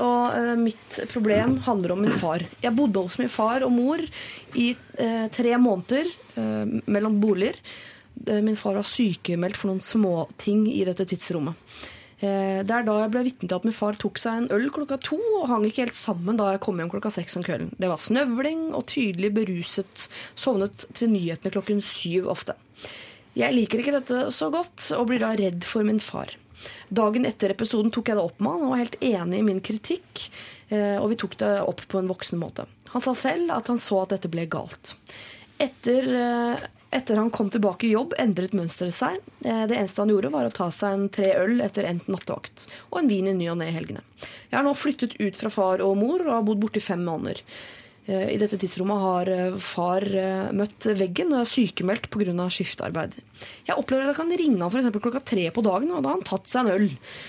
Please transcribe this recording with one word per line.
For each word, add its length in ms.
og, 340
eh, 220
mitt 440
problem 480
handler 320
om 80
min 100
far. 300
Jeg 120
bodde 280
hos 160
min 100
far 340
og 100
mor 260
i, 200
eh, 300
tre 300
måneder, 480
eh, 280
mellom 340
boliger. 340
Eh, 140
min 160
far 180
var 80
sykemeldt 760
for 120
noen 120
små 460
ting 280
i 180
dette 220
tidsrommet. 480
Eh, 420
det 60
er 120
da 200
jeg 80
ble 140
vitne 220
til 100
at 80
min 100
far 180
tok 260
seg 140
en 160
øl 220
klokka 280
to, 200
og 60
hang 180
ikke 180
helt 100
sammen 440
da 140
jeg 80
kom 180
hjem 120
klokka 220
seks 240
om 80
kvelden. 340
Det 120
var 80
snøvling 760
og 120
tydelig 480
beruset, 720
sovnet 600
til 160
nyhetene 420
klokken 300
syv 440
ofte. 280
Jeg 180
liker 260
ikke 200
dette 320
så 180
godt, 480
og 100
blir 120
da 160
redd 260
for 220
min 160
far. 280
Dagen 360
etter 260
episoden 400
tok 160
jeg 80
det 80
opp 160
med 100
han, 120
og 80
var 80
helt 240
enig 380
i 20
min 180
kritikk, 720
eh, 280
og 120
vi 60
tok 200
det 320
opp 180
på 120
en 100
voksen 320
måte. 240
Han 80
sa 100
selv 380
at 160
han 100
så 260
at 60
dette 220
ble 160
galt. 480
Etter, 540
eh, 520
etter 240
han 140
kom 200
tilbake 340
i 80
jobb, 260
endret 340
mønstret 400
seg. 280
Eh, 220
det 100
eneste 220
han 100
gjorde, 240
var 160
å 40
ta 180
seg 240
en 140
tre 260
øl 260
etter 240
endt 240
nattevakt, 580
og 80
en 80
vin 200
i 40
ny 180
og 80
ne 100
i 80
helgene. 240
Jeg 80
har 60
nå 120
flyttet 440
ut 160
fra 140
far 320
og 140
mor, 240
og 120
har 100
bodd 180
borte 160
i 80
fem 200
måneder. 360
Eh, 260
i 40
dette 180
tidsrommet 440
har, 280
eh, 300
far, 460
eh, 480
møtt 420
veggen 380
og 80
er 100
sykemeldt 580
på 140
grunn 160
av 120
skiftarbeid. 640
Jeg 100
opplever 260
at 120
jeg 20
kan 140
ringe 300
han 100
for 80
eksempel 240
klokka 220
tre 260
på 140
dagen, 260
og 140
da 60
har 100
han 20
tatt 240
seg 200
en 120
øl. 120